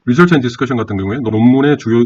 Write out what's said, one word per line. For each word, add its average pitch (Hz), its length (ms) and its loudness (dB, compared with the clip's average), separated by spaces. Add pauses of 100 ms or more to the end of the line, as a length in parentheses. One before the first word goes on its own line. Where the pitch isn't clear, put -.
리서치 170 300 2
앤 139 60 0
디스커션 123 360 -4
같은 104 200 -6
경우에 98 220 -4
논문의 127 580 2
주요 117 280 0